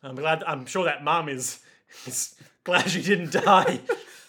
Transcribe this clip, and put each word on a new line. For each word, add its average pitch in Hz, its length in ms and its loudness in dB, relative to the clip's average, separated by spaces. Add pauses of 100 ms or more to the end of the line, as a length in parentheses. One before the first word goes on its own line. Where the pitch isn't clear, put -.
I'm 131 120 -12
glad, 156 300 0
I'm 143 200 -6
sure 185 180 -2
that 147 180 -2
mum 151 280 0
is, 127 300 -6 (460)
is - 300 -8 (300)
glad 180 240 2
she 170 120 -2
didn't 175 300 0
die. 190 540 4
<laughs> - 40 -2 (400)